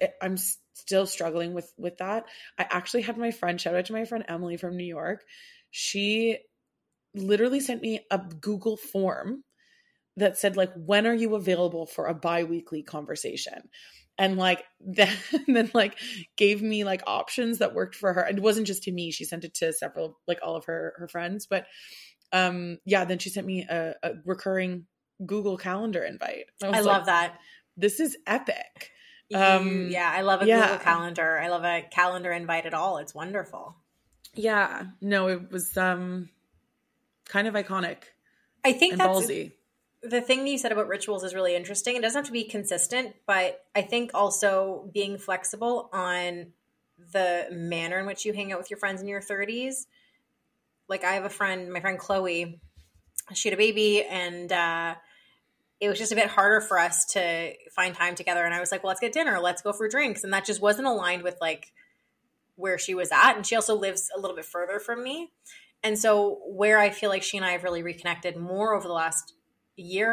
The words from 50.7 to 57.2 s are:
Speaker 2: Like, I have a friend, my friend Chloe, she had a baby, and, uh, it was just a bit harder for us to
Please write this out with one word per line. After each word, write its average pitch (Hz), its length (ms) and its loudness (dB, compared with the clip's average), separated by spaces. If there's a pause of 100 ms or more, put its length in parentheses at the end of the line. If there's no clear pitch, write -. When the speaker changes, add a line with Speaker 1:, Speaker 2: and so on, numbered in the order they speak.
Speaker 2:
Like, 190 140 -4
I 185 120 2
have 196 100 -2
a 202 60 -4
friend, 185 420 -2
my 180 80 -4
friend 185 180 -2
Chloe, 175 640 -2 (760)
she - 140 -2
had 185 60 0
a 185 40 -4
baby, 208 460 4
and, 175 480 -6
uh, 165 420 0 (880)
it 208 80 2
was 202 100 0
just 226 140 -2
a - 40 0
bit 214 120 4
harder 208 320 4
for 196 180 0
us 170 280 2
to 170 460 -2 (220)